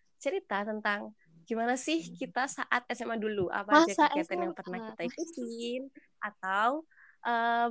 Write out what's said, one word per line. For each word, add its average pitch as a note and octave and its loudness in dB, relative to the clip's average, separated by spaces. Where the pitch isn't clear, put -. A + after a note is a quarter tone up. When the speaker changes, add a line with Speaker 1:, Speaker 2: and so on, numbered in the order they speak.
Speaker 1:
cerita B3 -2
tentang G#3+ -4
gimana A#3 0
sih D#4+ -2
kita B3 -4
saat B3+ -2
S A#3+ -6
M - -
A A3+ -2
dulu, G#3 0
apa C#4+ 6
aja - -
Speaker 2:
Masa D4+ 4
Speaker 1:
kegiatan D#4 -2
yang E4+ -2
Speaker 2:
S - -
M - -
A? - -12
Speaker 1:
pernah F3+ -8
kita A3 -10
ikutin, B3 -6
atau, G#3+ 0
eh, A#3 2